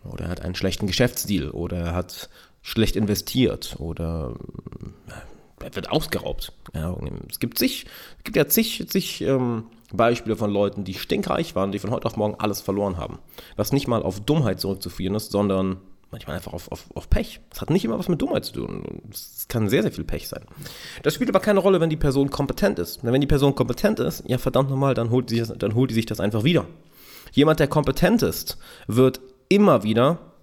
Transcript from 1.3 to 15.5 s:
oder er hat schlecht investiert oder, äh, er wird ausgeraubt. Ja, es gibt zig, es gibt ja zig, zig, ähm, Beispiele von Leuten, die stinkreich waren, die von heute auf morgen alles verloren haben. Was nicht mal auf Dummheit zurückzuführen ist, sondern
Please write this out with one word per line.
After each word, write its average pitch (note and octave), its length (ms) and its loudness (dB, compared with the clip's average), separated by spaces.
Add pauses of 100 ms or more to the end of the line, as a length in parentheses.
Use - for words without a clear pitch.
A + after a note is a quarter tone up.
oder F2 280 -4
er E2+ 160 -2
hat - 360 -6 (360)
schlecht - 300 2
investiert G#2 840 0
oder, E2 560 -4 (760)
äh, - 560 -18
er - 120 -10
wird F#2+ 140 -8
ausgeraubt. - 640 -6 (220)
Ja, D#2+ 220 -4 (340)
es - 80 -12
gibt - 200 -4
zig, - 280 -2 (320)
es - 60 -20
gibt - 120 -4
ja D3 120 4
zig, A3+ 400 0
zig, - 340 -2
ähm, A#2+ 440 0 (260)
Beispiele A#2 420 2
von G#2 160 0
Leuten, G2+ 320 2
die F#2 120 -6
stinkreich - 600 -2
waren, G2 160 0
die G2+ 80 -4
von G#2 140 -4
heute - 140 -4
auf - 100 -2
morgen G#2+ 220 0
alles G#2 220 -2
verloren G2 360 -2
haben. - 240 -8 (340)
Was - 180 -2
nicht C#3 140 2
mal A#2 160 0
auf F#2+ 160 -2
Dummheit A2+ 400 0
zurückzuführen F#2+ 560 -4
ist, G#2+ 160 -4
sondern F#2+ 460 2 (340)